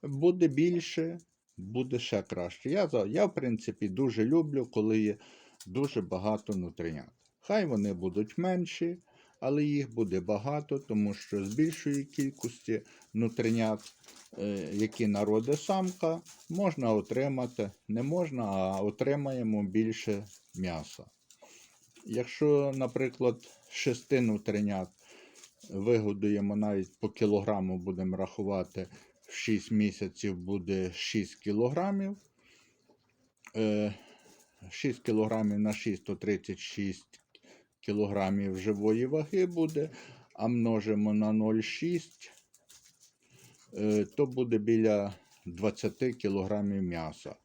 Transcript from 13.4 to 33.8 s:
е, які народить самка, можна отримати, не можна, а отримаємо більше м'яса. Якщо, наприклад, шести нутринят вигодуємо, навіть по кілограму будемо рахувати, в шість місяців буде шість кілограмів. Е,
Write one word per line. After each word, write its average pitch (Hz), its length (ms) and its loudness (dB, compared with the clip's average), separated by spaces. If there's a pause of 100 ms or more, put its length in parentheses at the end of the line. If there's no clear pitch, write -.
е, 98 360 -4
які 107 340 0
народить 107 540 2
самка, 180 600 0 (280)
можна 165 440 0
отримати, 120 760 0 (160)
не 113 160 -2
можна, 147 400 -2
а 95 380 0
отримаємо 123 840 0
більше 107 640 -2 (300)
м'яса. 85 500 -6 (1000)
Якщо, 139 720 2
наприклад, 127 680 0 (280)
шести 127 520 0
нутринят 104 680 0 (800)
вигодуємо, 104 840 2
навіть 104 440 -2
по 107 100 -2
кілограму 101 680 0
будемо 92 400 -4
рахувати, 95 680 -4 (400)
в - 60 -18
шість - 380 -2
місяців 104 680 -2
буде 92 560 -4
шість - 420 -4
кілограмів. 180 840 0 (1400)
Е, 104 380 0 (760)